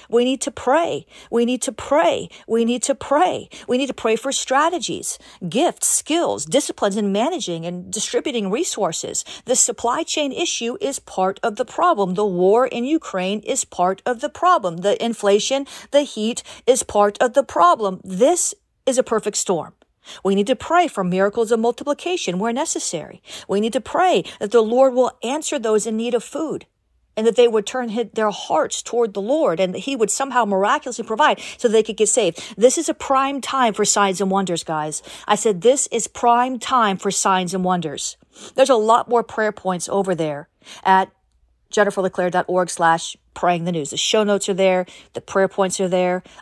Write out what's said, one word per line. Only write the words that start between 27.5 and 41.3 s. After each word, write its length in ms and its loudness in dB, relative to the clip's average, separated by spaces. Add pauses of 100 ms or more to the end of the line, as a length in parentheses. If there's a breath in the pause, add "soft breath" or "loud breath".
turn 240 -6
hi-, 240 -4
their 180 0
hearts 500 -2
toward 320 -2
the 80 -6
Lord 380 0
and 140 0
that 60 -8
he 160 -6
would 140 0
somehow 360 0
miraculously 600 0
provide 340 2 (180 loud breath)
so 100 2
they 160 4
could 140 -8
get 120 2
saved. 320 0 (160 loud breath)
This 200 6
is 120 -2
a 40 -2
prime 480 0
time 320 0
for 120 0
signs 360 2
and 100 0
wonders, 320 0
guys. 400 -6 (240 loud breath)
I 80 2
said, 260 0
"This 300 4
is 160 -2
prime 520 2
time 380 2
for 140 -4
signs 420 0
and 100 -2
wonders." 540 -4 (380 loud breath)
There's 140 4
a 60 4
lot 340 2
more 140 2
prayer 280 -2
points 380 -6
over 260 0
there 340 -6 (340 loud breath)
at 280 4 (600)